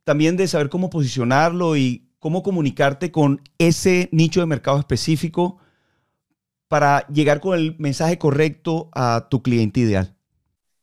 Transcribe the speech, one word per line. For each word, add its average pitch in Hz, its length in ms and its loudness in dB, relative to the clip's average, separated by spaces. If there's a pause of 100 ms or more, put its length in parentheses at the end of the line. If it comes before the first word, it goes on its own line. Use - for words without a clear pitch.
también 156 320 2
de 190 120 0
saber 147 220 -2
cómo 180 200 -4
posicionarlo 151 880 0
y 127 400 -2
cómo 165 240 -4
comunicarte 156 720 -2
con 143 320 0 (160)
ese 180 520 2
nicho 165 280 2
de 170 80 -2
mercado 139 320 -2
específico 165 800 -4 (1080)
para 143 400 2
llegar 147 320 2
con 185 180 -2
el 160 200 -2
mensaje 160 400 -2
correcto 160 760 -2
a 117 360 -2
tu 123 140 -2
cliente 117 380 0
ideal. 98 340 -2 (680)